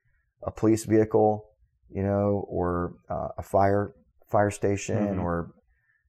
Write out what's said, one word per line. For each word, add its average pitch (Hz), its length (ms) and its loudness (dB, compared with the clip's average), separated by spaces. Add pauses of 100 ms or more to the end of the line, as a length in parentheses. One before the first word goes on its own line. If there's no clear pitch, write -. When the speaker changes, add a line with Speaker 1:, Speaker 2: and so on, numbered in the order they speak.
(460)
Speaker 1:
a - 60 -8
police 110 340 0
vehicle, 107 580 2 (460)
you 98 140 -4
know, 101 440 0
or, 87 460 -2 (160)
uh, 73 280 -6
a 92 60 -10
fire, 98 500 2 (360)
fire 104 220 2
station 101 460 -2
Speaker 2:
Mm-hmm. 101 240 -2
Speaker 1:
or, 85 300 -4 (580)